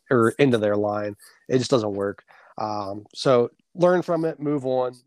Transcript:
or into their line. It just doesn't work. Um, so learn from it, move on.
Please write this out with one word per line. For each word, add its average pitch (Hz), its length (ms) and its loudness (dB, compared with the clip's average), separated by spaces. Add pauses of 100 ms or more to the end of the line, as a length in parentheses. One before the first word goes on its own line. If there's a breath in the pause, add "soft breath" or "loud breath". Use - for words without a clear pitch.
(100)
or 113 280 4
into 131 180 4
their 104 200 0
line. 104 400 -4 (340 soft breath)
It 131 80 2
just 120 120 -2
doesn't 107 220 2
work. 98 320 -4 (320 soft breath)
Um, 104 480 -8 (100)
so 120 360 2 (240)
learn 180 260 2
from 165 240 -2
it, 160 160 -6
move 147 240 -4
on. 127 300 -2 (120)